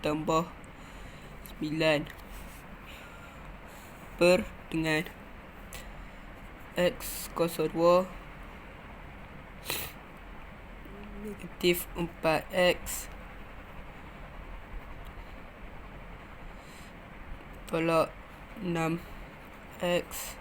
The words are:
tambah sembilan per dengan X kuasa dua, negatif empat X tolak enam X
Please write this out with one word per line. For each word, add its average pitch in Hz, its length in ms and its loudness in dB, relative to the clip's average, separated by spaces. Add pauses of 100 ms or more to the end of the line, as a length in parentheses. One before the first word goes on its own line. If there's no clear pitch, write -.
tambah 156 420 6 (1080)
sembilan 156 500 6 (2000)
per 180 320 10 (240)
dengan 160 320 4 (1800)
X - 560 2
kuasa 165 320 4
dua, 170 400 10 (3250)
negatif 180 640 2 (100)
empat 165 540 2
X - 580 4 (4000)
tolak 165 460 6 (500)
enam 170 400 4 (800)
X - 580 2